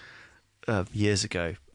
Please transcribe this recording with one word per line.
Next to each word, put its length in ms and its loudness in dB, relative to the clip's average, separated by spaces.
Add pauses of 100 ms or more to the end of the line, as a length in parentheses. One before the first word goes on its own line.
(680)
uh, 240 2
years 320 4
ago. 320 -2 (200)